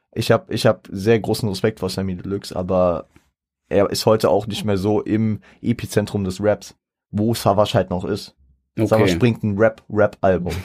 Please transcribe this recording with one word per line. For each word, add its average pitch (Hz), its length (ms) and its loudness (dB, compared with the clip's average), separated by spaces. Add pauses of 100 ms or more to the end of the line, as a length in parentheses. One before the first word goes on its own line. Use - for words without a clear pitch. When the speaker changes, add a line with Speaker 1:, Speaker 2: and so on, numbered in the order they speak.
(140)
Speaker 1:
ich - 180 0
hab, 113 200 0
ich 110 140 -2
hab 110 260 0
sehr 107 280 2
großen 107 280 -4
Respekt 107 320 -2
vor 95 100 -4
Sammy 95 260 -6
Deluxe, 98 400 -8
aber 90 520 0 (600)
er 98 200 2
ist - 160 -4
heute 110 240 4
auch 104 180 0
nicht 104 180 -8
mehr 101 120 0
so 104 240 0
im 110 400 -2 (200)
Epizentrum 104 640 -2
des 92 180 -6
Raps, 101 340 -2 (360)
wo 107 220 0
Savage 104 420 2
halt 92 140 2
noch 90 160 -4
ist. - 300 -6 (420)
Speaker 2:
Okay. 110 100 2
Speaker 1:
Savage 101 320 4
bringt 117 240 2
ein 101 140 0
Rap-Rap-Album. 101 960 0 (120)